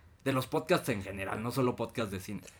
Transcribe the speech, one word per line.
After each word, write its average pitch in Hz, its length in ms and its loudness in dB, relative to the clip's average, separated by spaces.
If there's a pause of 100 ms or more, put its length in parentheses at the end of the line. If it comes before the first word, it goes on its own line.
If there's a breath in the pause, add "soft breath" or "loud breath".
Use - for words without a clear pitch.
(240 soft breath)
De 135 100 2
los 127 120 2
podcasts 156 440 2
en 104 120 2
general, 98 400 -4
no 120 80 -2
solo 123 260 4
podcasts 113 360 -2
de 95 80 -4
cine. 98 220 -6 (180 soft breath)